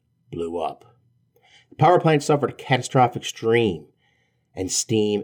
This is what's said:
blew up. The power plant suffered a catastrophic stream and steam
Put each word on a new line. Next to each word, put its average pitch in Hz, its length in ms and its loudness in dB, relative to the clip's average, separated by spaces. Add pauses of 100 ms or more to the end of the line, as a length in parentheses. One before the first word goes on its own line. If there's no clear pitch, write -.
(340)
blew 82 240 -6
up. 76 260 -8 (880)
The - 80 -20
power 170 200 4
plant 156 260 2
suffered 139 260 0
a - 60 -12
catastrophic - 680 0
stream 113 640 0 (680)
and 92 160 -6
steam 104 520 -2